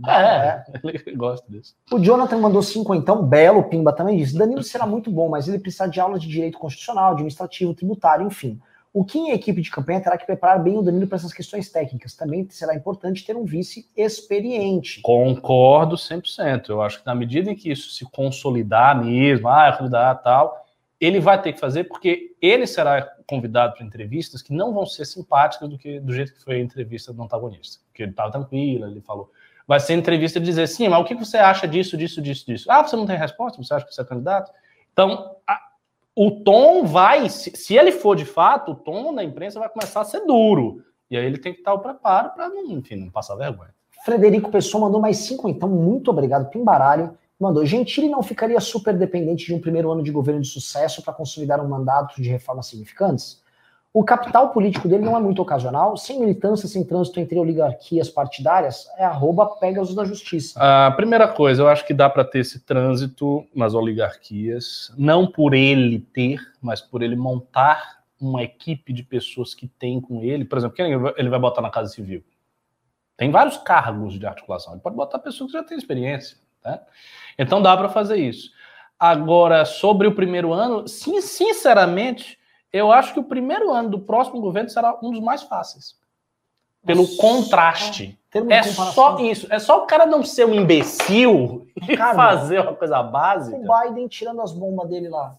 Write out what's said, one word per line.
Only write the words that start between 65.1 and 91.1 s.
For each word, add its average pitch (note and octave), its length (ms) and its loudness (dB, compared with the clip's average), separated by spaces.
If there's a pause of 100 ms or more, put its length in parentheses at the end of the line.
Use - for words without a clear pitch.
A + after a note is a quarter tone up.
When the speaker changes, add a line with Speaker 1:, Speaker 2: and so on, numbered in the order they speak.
Speaker 1:
por D3+ 280 2
ele C3 460 4
ter, B2+ 400 -4 (220)
mas A#2 200 -6
por A#2+ 200 -10
ele A#2 140 -2
montar B2+ 840 -2 (200)
uma C3 240 -4
equipe - 480 -10
de B2 100 -8
pessoas B2 540 -10
que C3 120 -16
tem B2+ 340 -8
com A#2+ 200 -10
ele. C3+ 220 -4
Por - 140 -6
exemplo, A#2+ 180 -4
quem F3+ 160 -2 (260)
ele C3 120 -2
vai B2 100 0
botar B2 220 0
na A2+ 80 -6
Casa A2 200 -6
Civil? F#2 320 -14 (960)
Tem C3+ 160 -2
vários B3 260 4
cargos G#2 600 -2
de G#2 80 -10
articulação. F2+ 460 -12
Ele F#2 80 -20
pode - 160 -8
botar - 220 -6
pessoas C4 320 -14
que D#4+ 60 -10
já D#4+ 60 -8
têm D#4+ 140 -14
experiência, C3 600 -8 (240)
tá? B2+ 200 -12 (560)
Então D#3+ 240 0
dá F#3 140 6
pra F#3+ 140 0
fazer G#3+ 280 -2
isso. B2+ 340 -4 (480)
Agora, E3 680 6
sobre G3+ 420 2
o G3+ 60 4
primeiro F3+ 380 -2
ano, G#3+ 360 -2
sim, F#4+ 340 -4
sinceramente, A#3+ 1160 0 (340)
eu G#3 200 2
acho C4 220 6
que D4+ 60 -4
o B3+ 40 -2
primeiro D4 480 -2
ano A#3 180 -2
do G3 100 -4
próximo A#3+ 420 -2
governo G3+ 280 -4
será A#3 320 -2
um A#3 100 -8
dos A3+ 100 -8
mais C4 220 -4
fáceis. - 540 -12 (880)
Pelo F3 180 4
Speaker 2:
Nossa, - 140 -2
Speaker 1:
contraste. G3+ 1000 2 (100)
Speaker 2:
é, - 20 -20
termo A3 180 -2
de G#3 40 4
Speaker 1:
É A3+ 100 6
Speaker 2:
comparação. F#3 300 -4
Speaker 1:
só C#4 260 4
isso. A3+ 300 -4
É G#3+ 100 0
só C#4+ 240 4
o - 40 -8
cara D#4+ 180 6
não D#4 180 4
ser - 220 2
um A3 80 4
imbecil E3+ 1160 2